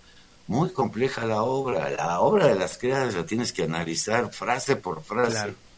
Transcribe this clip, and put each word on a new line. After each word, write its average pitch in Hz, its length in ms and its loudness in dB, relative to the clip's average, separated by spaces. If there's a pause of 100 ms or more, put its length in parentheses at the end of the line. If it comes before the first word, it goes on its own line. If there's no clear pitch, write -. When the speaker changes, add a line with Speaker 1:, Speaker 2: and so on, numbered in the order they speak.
(480)
Speaker 1:
muy 123 220 0
compleja 123 560 -2
la 110 160 0
obra. 120 480 -2
La 82 300 -2
obra 165 280 6
de 110 80 6
las 90 200 -2
criadas 127 380 0
la 85 100 -2
tienes 110 280 -2
que 92 100 -2
analizar 82 680 0
frase 127 440 0
por 80 260 -6
frase. 117 300 0
Speaker 2:
Claro. 104 220 -2 (240)